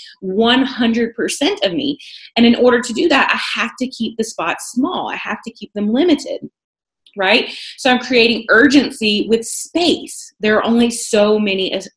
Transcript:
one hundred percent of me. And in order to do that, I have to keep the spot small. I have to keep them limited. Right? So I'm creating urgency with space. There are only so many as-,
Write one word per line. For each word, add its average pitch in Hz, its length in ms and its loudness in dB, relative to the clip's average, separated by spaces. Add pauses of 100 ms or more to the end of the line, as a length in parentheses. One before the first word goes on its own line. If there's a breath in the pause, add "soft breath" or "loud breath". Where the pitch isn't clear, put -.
(200 loud breath)
one 226 440 2
hundred 233 520 0
percent 302 480 -2
of 190 100 -12
me. 135 240 -6 (380 loud breath)
And 233 100 4
in 233 80 6
order 247 260 4
to 233 140 -6
do 302 160 0
that, 262 240 2
I - 260 -4
have 226 200 -4
to 254 80 -2
keep 226 300 -6
the 220 60 -4
spot 170 360 -6
small. 247 500 -4
I - 60 -6
have - 320 -8
to 226 60 -12
keep - 200 -18
them 208 180 -2
limited. 277 560 0 (720)
Right? 202 340 2 (260 loud breath)
So 254 140 0
I'm 247 80 2
creating 233 500 2
urgency 220 800 4
with 226 160 2
space. - 960 -4
There 214 180 2
are - 60 0
only 233 260 2
so 214 500 0
many 190 340 -2
as-, 190 240 -6